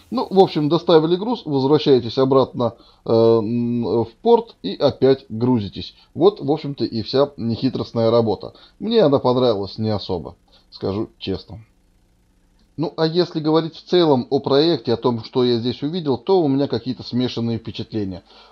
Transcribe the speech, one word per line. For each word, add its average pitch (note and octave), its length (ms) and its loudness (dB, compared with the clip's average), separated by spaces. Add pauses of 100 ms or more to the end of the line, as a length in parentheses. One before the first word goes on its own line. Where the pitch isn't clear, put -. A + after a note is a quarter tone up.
Ну, A#3 180 -4
в G3 120 4
общем, D#3 300 2
доставили E3 460 4
груз, G#3+ 300 -6
возвращаетесь C3+ 720 2
обратно, C3 560 0 (320)
э, - 60 -4
м, A2+ 920 2
в A2+ 60 -6 (140)
порт A#3 400 2
и F#3+ 100 -6
опять C3+ 560 2
грузитесь. A2 640 -4 (220)
Вот, F3 260 2
в C#3 100 -4
общем-то, C#3+ 320 -4
и A2 200 -4
вся C#3+ 340 0
нехитростная A#2 720 -2
работа. A2 440 0 (260)
Мне A3 240 2
она C#3 160 4
понравилась B2 580 0
не A2 120 -2
особо, F2+ 460 -6 (360)
скажу G#2 380 -6 (100)
честно. F#2 400 -10 (1160)
Ну, D3+ 200 -6
а D#3+ 100 0
если E3 320 -2
говорить D#3 340 0
в - 120 -20
целом D#3 440 2
о C#3 100 0
проекте, C#3+ 520 0
о - 60 2
том, A#2+ 260 -2
что B2+ 220 -2
я B2 140 2
здесь A#2 220 -6
увидел, D3 360 -4
то F#3+ 240 0
у D3 80 0
меня C3+ 180 0
какие-то B2 360 -6
смешанные A#2 540 -4
впечатления. G#2 640 -8 (280)